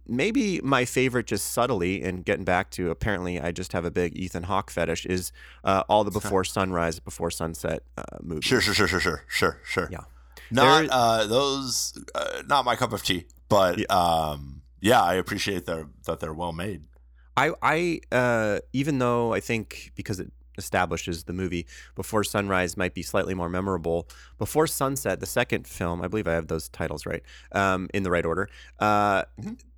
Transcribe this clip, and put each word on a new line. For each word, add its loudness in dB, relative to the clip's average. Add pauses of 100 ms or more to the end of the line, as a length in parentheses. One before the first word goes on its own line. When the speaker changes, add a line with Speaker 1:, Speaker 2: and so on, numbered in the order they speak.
Speaker 1:
maybe 0
my 2
favorite, 0
just -4
subtly, 0
and -4
getting 0
back 2
to, -2
apparently -2
I -4
just -6
have -2
a -2
big -2
Ethan -6
Hawke -2
fetish, -2
is, -2 (320)
uh, 2
all 4
the -4
Speaker 2:
<laughs> -2
Speaker 1:
Before 0
Sunrise, 0
Before -6
Sunset, -6 (140)
uh, -10 (200)
movies. -6
Speaker 2:
Sure, 4
sure, 2
sure, 4
sure, 2
sure, 0
sure, 0
sure. -2
Speaker 1:
Yeah. -10 (480)
Speaker 2:
Not, 8
Speaker 1:
There -2
Speaker 2:
uh, 4
those, 0 (160)
uh, -4
not 2
my 2
cup -2
of -4
tea, -2 (220)
but, 6
Speaker 1:
Yeah. 0
Speaker 2:
um, 2 (180)
yeah, 6
I 4
appreciate -2
that, -6 (180)
that -4
they're -6
well -6
made. -8 (540)
Speaker 1:
I, 2 (120)
I, 2 (120)
uh, 2 (120)
even 0
though 2
I 0
think -6
because -6
it -10 (240)
establishes -2
the -8
movie, -2 (280)
Before -2
Sunrise 0
might 0
be -6
slightly -2
more -2
memorable, -2 (300)
Before 0
Sunset, -2
the -8
second -2
film, -4
I -4
believe -4
I 0
have -2
those -4
titles -8
right, -8 (300)
um, 0
in 2
the 0
right 2
order. -2 (320)
Uh, 4 (180)
Speaker 2:
Mm-hmm. -8 (260)